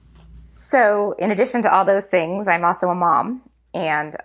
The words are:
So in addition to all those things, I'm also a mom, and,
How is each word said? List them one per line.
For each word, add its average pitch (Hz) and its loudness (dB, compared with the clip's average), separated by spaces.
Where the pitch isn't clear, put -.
So 208 2
in 214 0
addition 233 0
to 202 2
all 190 4
those 196 0
things, 185 -2
I'm 175 2
also 175 0
a 175 0
mom, 180 0
and, 151 -4